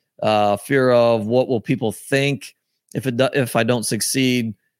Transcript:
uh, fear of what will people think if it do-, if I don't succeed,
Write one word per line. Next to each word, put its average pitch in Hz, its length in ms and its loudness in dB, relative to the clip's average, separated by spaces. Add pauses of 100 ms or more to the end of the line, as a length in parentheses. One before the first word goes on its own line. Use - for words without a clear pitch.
(220)
uh, 104 360 2
fear 131 340 0
of 117 340 4
what 123 220 0
will 117 140 0
people 107 300 -2
think 139 640 -4 (380)
if 113 140 -6
it 120 100 -4
do-, 131 160 2
if 123 220 -2
I 117 80 2
don't 117 200 -2
succeed, 123 680 -2 (260)